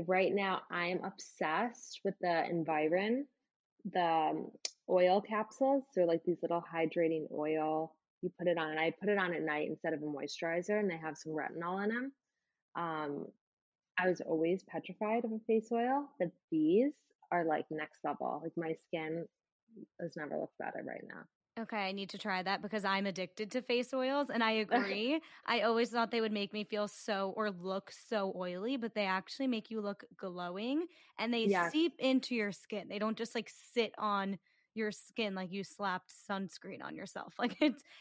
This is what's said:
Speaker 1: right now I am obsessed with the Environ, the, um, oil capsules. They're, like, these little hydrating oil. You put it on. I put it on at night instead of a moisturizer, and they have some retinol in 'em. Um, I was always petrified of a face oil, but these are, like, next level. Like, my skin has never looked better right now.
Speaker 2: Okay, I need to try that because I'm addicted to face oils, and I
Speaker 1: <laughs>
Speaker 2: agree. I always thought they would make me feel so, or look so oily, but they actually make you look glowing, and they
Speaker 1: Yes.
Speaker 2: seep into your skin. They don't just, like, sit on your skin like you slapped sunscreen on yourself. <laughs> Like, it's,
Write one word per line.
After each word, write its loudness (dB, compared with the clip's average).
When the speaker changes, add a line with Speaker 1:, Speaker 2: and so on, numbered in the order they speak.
Speaker 1:
right 4
now 0
I 0
am -2
obsessed -4
with -2
the 2
Environ, 2
the, 0
um, 2
oil 8
capsules. 2
They're, 6
like, 2
these 0
little 0
hydrating 2
oil. 0
You -4
put 2
it 4
on. -2
I 2
put -4
it 4
on 2
at -2
night -2
instead -4
of -2
a -6
moisturizer, -2
and 2
they -2
have -8
some -8
retinol -2
in 2
'em. -4
Um, -4
I 4
was 2
always 2
petrified -2
of -2
a -4
face 2
oil, 2
but 0
these 6
are, 4
like, 0
next -8
level. -2
Like, -8
my -2
skin -4
has -6
never -4
looked -6
better -8
right -10
now. -14
Speaker 2:
Okay, -4
I -4
need -6
to -10
try -2
that 0
because -4
I'm 2
addicted -6
to -2
face 0
oils, 0
and 0
I 4
Speaker 1:
<laughs> 2
Speaker 2:
agree. 2
I 2
always 4
thought 0
they 2
would 2
make -2
me -4
feel -2
so, -2
or 0
look -6
so -2
oily, -2
but -4
they 0
actually -2
make -2
you -4
look -6
glowing, -4
and 0
they 4
Speaker 1:
Yes. 4
Speaker 2:
seep 2
into 2
your 0
skin. -8
They -6
don't 0
just, -6
like, -4
sit -2
on 0
your -2
skin -4
like -6
you -4
slapped -4
sunscreen -6
on -10
yourself. -10
<laughs> -14
Like, 0
it's, 4